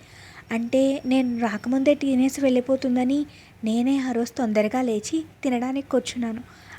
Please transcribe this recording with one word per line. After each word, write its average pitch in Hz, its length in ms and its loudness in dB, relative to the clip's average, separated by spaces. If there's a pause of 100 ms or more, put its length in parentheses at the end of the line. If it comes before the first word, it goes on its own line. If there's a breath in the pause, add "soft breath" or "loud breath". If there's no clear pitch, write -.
(520 loud breath)
అంటే 262 540 0
నేను 254 340 0
రాకముందే 240 560 2
తినేసి 269 460 0
వెళ్ళిపోతుందని 262 840 2 (380 loud breath)
నేనే 240 340 2
ఆ 262 140 -2
రోజు 233 200 -2
తొందరగా 214 500 0
లేచి 247 440 -2 (180)
తినడానికి 262 460 -2
కూర్చున్నాను, 240 520 -2 (380 loud breath)